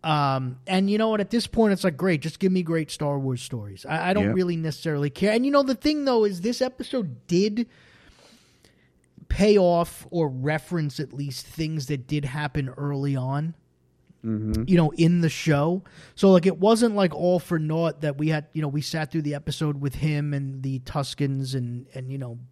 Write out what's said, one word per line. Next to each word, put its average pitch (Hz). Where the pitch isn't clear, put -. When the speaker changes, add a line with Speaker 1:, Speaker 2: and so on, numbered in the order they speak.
Speaker 1:
Um, 135
and 190
you 208
know 220
what? 214
At 196
this 233
point, 220
it's 185
like, 170
great, 170
just 160
give 190
me 185
great 160
Star 143
Wars 131
stories. 104
I, 165
I -
don't 202
Speaker 2:
Yep. 202
Speaker 1:
really 175
necessarily 151
care. 196
And 233
you 277
know, 285
the 262
thing, 294
though, 240
is 190
this 240
episode 240
did 208
pay 208
off 175
or 165
reference 147
at 131
least 139
things 156
that 135
did 147
happen 143
early 143
on, 143
Speaker 2:
Mm-hmm. 110
Speaker 1:
you 180
know, 160
in 170
the 160
show. 160
So, 196
like, 175
it 190
wasn't, 220
like, 190
all 180
for 175
naught 156
that 143
we 151
had, 151
you 156
know, 151
we 143
sat 156
through 160
the 147
episode 147
with 139
him 147
and 135
the 135
Tuskens 135
and, 123
and, 127
you 139
know 123